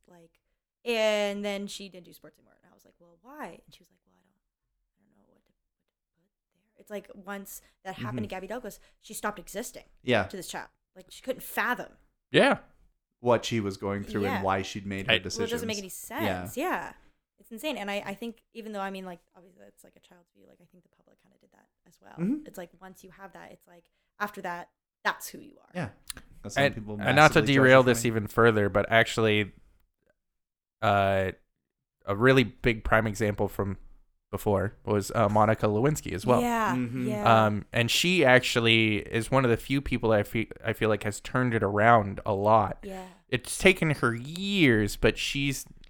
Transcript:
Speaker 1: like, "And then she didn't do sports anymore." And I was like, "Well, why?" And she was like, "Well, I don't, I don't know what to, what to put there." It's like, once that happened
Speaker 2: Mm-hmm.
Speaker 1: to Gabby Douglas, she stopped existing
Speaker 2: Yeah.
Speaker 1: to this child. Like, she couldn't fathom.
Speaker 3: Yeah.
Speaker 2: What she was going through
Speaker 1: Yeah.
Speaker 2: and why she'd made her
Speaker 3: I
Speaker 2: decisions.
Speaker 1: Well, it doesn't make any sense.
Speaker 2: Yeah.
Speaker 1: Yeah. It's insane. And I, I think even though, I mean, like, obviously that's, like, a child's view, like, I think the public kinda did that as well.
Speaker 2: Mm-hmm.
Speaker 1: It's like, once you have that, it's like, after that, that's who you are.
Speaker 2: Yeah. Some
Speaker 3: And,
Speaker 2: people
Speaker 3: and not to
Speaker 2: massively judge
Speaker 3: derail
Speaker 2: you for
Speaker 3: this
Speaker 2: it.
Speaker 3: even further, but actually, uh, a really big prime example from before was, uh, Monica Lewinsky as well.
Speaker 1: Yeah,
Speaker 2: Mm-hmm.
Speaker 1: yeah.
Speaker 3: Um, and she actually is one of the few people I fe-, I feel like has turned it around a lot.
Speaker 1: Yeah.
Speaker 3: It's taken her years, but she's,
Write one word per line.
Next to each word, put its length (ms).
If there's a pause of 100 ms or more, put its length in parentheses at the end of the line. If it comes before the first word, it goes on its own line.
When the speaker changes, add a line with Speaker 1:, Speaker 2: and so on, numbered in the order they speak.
Speaker 1:
like, 320 (460)
"And 600
then 220
she 220
didn't 180
do 60
sports 260
anymore." 240
And 80
I 40
was 100
like, 160
"Well, 220
why?" 420
And 100
she 80
was 80
like, 160
"Well, 100
I 60
don't, 160 (580)
I 60
don't 160
know 140
what 120
to, 80 (640)
what 160
to 80 (140)
put 100
there." 180
It's 100
like, 240
once 460 (240)
that 120
happened 240
Speaker 2:
Mm-hmm. 40
Speaker 1:
to 40
Gabby 180
Douglas, 320 (220)
she 140
stopped 260
existing 440 (180)
Speaker 2:
Yeah. 220
Speaker 1:
to 120
this 120
child. 200 (260)
Like, 160
she 120
couldn't 200
fathom. 500 (380)
Speaker 3:
Yeah. 280 (600)
Speaker 2:
What 260
she 160
was 160
going 280
through 180
Speaker 1:
Yeah. 140
Speaker 2:
and 80
why 180
she'd 240
made 200
her 60
Speaker 3:
I 60
Speaker 2:
decisions. 200
Speaker 1:
Well, 100
it 20
doesn't 180
make 100
any 100
sense. 680
Speaker 2:
Yeah. 140
Speaker 1:
Yeah. 220 (480)
It's 100
insane. 260
And 140
I, 160
I 80
think 280 (120)
even 180
though, 80
I 100
mean, 140
like, 160 (160)
obviously 280
that's, 200
like, 120
a 40
child's 320
view, 160
like, 120
I 100
think 140
the 60
public 320
kinda 180
did 120
that 140 (200)
as 140
well. 140
Speaker 2:
Mm-hmm. 320
Speaker 1:
It's 120
like, 120 (100)
once 240
you 60
have 220
that, 200
it's 140
like, 240 (300)
after 220
that, 280 (340)
that's 240
who 100
you 220
are. 140
Speaker 2:
Yeah. 140 (600)
Some 160
Speaker 3:
And, 100
Speaker 2:
people 200
Speaker 3:
and 60
not 320
to 80
Speaker 2:
massively 20
judge 120
Speaker 3:
derail 240
Speaker 2:
you 60
for 60
Speaker 3:
this 140
Speaker 2:
it. 40
Speaker 3:
even 180
further, 420
but 220
actually, 600 (1300)
uh, 520 (760)
a 100
really 280
big 400
prime 220
example 420
from 300 (520)
before 440 (100)
was, 300
uh, 140
Monica 380
Lewinsky 460
as 120
well. 160
Speaker 1:
Yeah, 340
Speaker 2:
Mm-hmm. 340
Speaker 1:
yeah. 380
Speaker 3:
Um, 260
and 180
she 340
actually 720
is 340
one 140
of 60
the 80
few 240
people 300
I 100
fe-, 260 (160)
I 80
feel 160
like 140
has 180
turned 340
it 80
around 640
a 80
lot. 500
Speaker 1:
Yeah. 220 (240)
Speaker 3:
It's 300
taken 320
her 240
years, 840
but 220
she's, 480 (240)